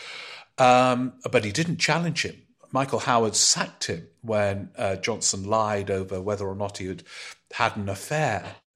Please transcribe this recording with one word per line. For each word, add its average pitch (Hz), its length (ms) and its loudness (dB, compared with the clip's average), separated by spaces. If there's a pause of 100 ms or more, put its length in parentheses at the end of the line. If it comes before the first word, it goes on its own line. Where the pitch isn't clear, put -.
(560)
Um, 127 560 6 (180)
but 113 140 4
he 104 80 -2
didn't 165 240 -2
challenge 160 460 0
him. 87 200 -8 (300)
Michael 131 280 0
Howard 113 360 2
sacked - 520 0
him 82 200 -6 (140)
when, 101 560 0
uh, 98 180 -2
Johnson 98 480 -2
lied 104 460 0
over 95 300 -2
whether 98 280 -2
or 95 80 -6
not 101 220 -6
he 95 80 -8
had 90 160 -8 (500)
had 113 240 0
an 98 140 -4
affair. 117 680 -2 (200)